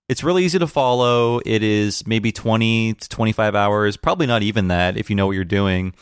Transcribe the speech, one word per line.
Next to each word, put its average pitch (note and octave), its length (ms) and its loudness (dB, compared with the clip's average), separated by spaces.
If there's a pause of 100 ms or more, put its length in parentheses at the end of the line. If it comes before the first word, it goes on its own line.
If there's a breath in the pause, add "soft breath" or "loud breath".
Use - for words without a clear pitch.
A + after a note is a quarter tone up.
it's - 160 -4
really F3+ 220 2
easy F3+ 140 2
to E3+ 80 0
follow. A#2+ 760 2
It A2 200 0
is G#2 420 0
maybe A2 260 0
twenty A2+ 600 0
to - 160 -14
twenty-five A2 460 0
hours, G#2 420 0
probably E3+ 300 -2
not A#2 160 0
even G#2 240 0
that F2+ 280 0
if G#2 140 -6
you G#2+ 60 -2
know G2 100 2
what G2 80 0
you're F#2+ 100 -4
doing. F#2 580 -2